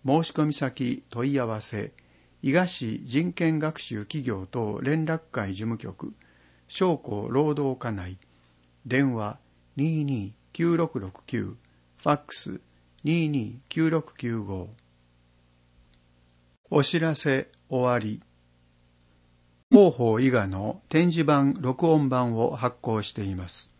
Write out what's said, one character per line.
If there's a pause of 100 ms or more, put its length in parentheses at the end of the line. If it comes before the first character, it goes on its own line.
申
し
込
み
先、
問
い
合
わ
せ、 (540)
伊
賀
市
人
権
学
習
企
業
等
連
絡 (100)
会
事
務
局、 (540)
商
工
労
働
課
内、 (680)
電
話 (360)
二
二 (180)
九
六
六
九、
フ (460)
ァ
ッ
ク
ス (420)
二
二
九
六
九
五。 (2000)
お
知
ら
せ (180)
終
わ
り。 (1500)
広
報
伊
賀
の
展
示
版、
録
音
版
を
発
行
し
て
い
ま
す。